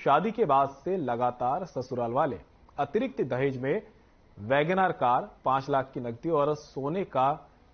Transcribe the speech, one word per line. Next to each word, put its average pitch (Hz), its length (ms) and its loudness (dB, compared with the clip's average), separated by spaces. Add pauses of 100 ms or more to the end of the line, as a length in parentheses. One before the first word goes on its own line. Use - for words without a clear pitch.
शादी 156 280 4
के 226 140 0
बाद 139 240 4
से - 280 -6
लगातार 123 680 -2
ससुराल 120 460 -4
वाले 131 280 0 (400)
अतिरिक्त 233 420 -2
दहेज 131 360 -2
में 143 240 -2 (580)
वैगनआर 156 520 2
कार, 139 400 0 (140)
पांच 135 240 0
लाख 131 240 0
की 147 60 -8
नकदी 120 300 -6
और 147 260 2
सोने 151 480 -6
का 143 460 -2 (240)